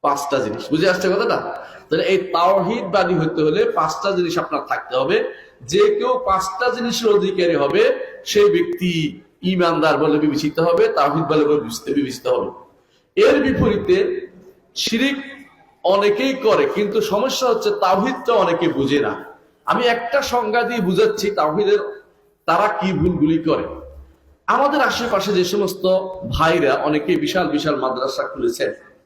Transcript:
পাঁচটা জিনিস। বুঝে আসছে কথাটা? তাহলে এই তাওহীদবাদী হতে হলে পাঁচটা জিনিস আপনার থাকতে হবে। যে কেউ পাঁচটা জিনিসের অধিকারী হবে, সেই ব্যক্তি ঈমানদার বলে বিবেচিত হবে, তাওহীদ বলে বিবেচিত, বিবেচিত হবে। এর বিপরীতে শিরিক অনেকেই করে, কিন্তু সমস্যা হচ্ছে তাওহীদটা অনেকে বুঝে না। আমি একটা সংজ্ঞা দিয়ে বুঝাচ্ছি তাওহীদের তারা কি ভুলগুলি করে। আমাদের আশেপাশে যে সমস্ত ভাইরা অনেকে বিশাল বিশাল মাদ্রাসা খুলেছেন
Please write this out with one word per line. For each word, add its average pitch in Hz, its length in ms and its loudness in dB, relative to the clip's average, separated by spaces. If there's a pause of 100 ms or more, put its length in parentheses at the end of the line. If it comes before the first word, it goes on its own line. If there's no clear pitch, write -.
পাঁচটা 139 360 -2
জিনিস। 113 300 -6
বুঝে 160 200 2
আসছে 180 200 0
কথাটা? 190 280 0 (480)
তাহলে - 180 0
এই 190 160 2 (140)
তাওহীদবাদী 185 840 2
হতে 160 260 0
হলে 160 200 2 (160)
পাঁচটা 170 340 -2
জিনিস 180 260 0
আপনার 147 320 -4
থাকতে 123 260 -6
হবে। 151 220 2 (540)
যে 202 120 4 (120)
কেউ 247 160 -2 (140)
পাঁচটা 190 440 -2
জিনিসের 233 400 -2
অধিকারী 185 460 2
হবে, 151 260 2 (440)
সেই 208 240 4
ব্যক্তি 175 420 0 (500)
ঈমানদার 165 560 2
বলে 151 220 2
বিবেচিত 147 400 0
হবে, 170 280 4
তাওহীদ 151 420 0
বলে 156 160 2
বিবেচিত, 147 400 -2 (100)
বিবেচিত 131 320 -4
হবে। 107 220 -2 (680)
এর 254 260 6
বিপরীতে 202 540 2 (760)
শিরিক 269 420 -2 (680)
অনেকেই 208 500 2
করে, 214 300 2 (120)
কিন্তু 208 260 0
সমস্যা 254 460 -2
হচ্ছে 214 220 0 (120)
তাওহীদটা 202 520 0
অনেকে 170 340 2
বুঝে 139 320 0
না। 101 140 -2 (540)
আমি 220 180 0
একটা 240 360 0
সংজ্ঞা 240 420 0
দিয়ে 240 180 -2
বুঝাচ্ছি 190 500 2
তাওহীদের 196 480 2 (680)
তারা 185 200 2
কি 185 260 -2
ভুলগুলি 156 500 2
করে। 139 220 0 (840)
আমাদের 277 340 2
আশেপাশে 226 520 -2
যে 180 120 2
সমস্ত 190 380 -4 (460)
ভাইরা 156 420 2 (160)
অনেকে 151 280 -2
বিশাল 151 340 -2
বিশাল 147 260 -2
মাদ্রাসা 131 480 -4
খুলেছেন 120 460 -4 (360)